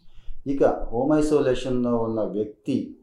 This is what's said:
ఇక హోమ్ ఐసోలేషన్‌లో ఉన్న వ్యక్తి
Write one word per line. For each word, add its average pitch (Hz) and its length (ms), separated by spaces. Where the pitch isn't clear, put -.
ఇక 139 160
హోమ్ 131 500
ఐసోలేషన్‌లో 127 840
ఉన్న 113 240
వ్యక్తి 104 800